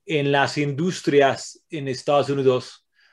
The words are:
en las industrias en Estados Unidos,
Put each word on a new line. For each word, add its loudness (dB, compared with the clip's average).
en -2
las 0
industrias 0
en -8
Estados 0
Unidos, 0